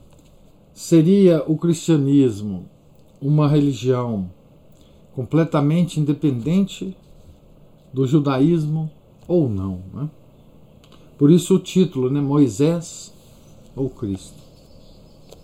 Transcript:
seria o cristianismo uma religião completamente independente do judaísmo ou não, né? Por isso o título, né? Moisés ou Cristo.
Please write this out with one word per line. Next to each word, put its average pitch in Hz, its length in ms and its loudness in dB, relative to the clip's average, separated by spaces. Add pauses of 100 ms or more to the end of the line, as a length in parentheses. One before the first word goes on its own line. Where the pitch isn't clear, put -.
(720)
seria 170 720 4
o 156 100 0
cristianismo 139 1080 0 (560)
uma 147 260 2
religião 123 840 -2 (840)
completamente 156 840 -2
independente 151 1000 -2 (960)
do 131 140 -2
judaísmo 151 800 0 (380)
ou 165 200 0
não, 95 360 -6 (100)
né? 143 160 -8 (1080)
Por 143 100 6
isso 180 260 4
o 185 40 4
título, 160 500 0
né? 143 100 -2
Moisés 143 920 0 (640)
ou 131 120 -6
Cristo. - 540 -10 (1000)